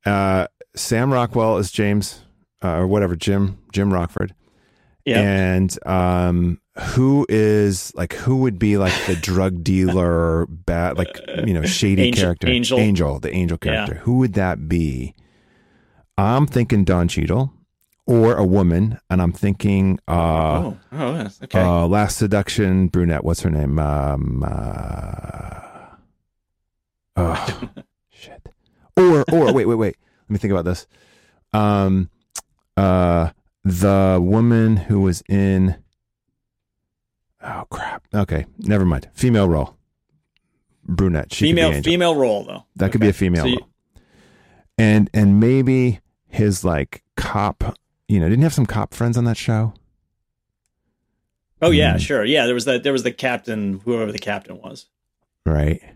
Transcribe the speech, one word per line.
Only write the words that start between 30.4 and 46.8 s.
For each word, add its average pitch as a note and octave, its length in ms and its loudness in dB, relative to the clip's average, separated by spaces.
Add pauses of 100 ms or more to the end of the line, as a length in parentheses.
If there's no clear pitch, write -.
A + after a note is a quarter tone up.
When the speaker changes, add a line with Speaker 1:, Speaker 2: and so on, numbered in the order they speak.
Speaker 1:
about F2 140 0
this. F2 220 -6 (680)
Um, G2 560 2 (680)
uh, F2+ 520 2 (340)
the F#2+ 580 2
woman A2+ 560 2
who G2 240 0
was F#2 280 0
in, F#2+ 460 2 (1700)
oh - 260 -12
crap. - 340 -12 (100)
Okay, F#2+ 320 -4 (140)
never G2+ 260 0
mind. D2+ 280 -2
Female A2+ 340 2
role, D2+ 280 -2 (1120)
brunette. F2 480 -2
She C#3 160 -2
could E3 60 2
be E3+ 60 2
Speaker 2:
Female, D#3+ 140 4
Speaker 1:
Angel. C#3+ 160 -2
Speaker 2:
female E3+ 240 2
role A2 280 0
though. G2 220 -16 (100)
Speaker 1:
That F#2+ 160 0
could G#2+ 100 0
Speaker 2:
Okay. G#2+ 60 4
Speaker 1:
be - 20 6
a G2 40 2
female F2 300 0
Speaker 2:
So - 40 0
you B2 120 -2
Speaker 1:
role. - 100 -18 (1080)
And, G#2+ 360 4
and G#2 260 6
maybe B2+ 600 2 (280)
his, G#2 360 0
like, D#2 400 -4 (140)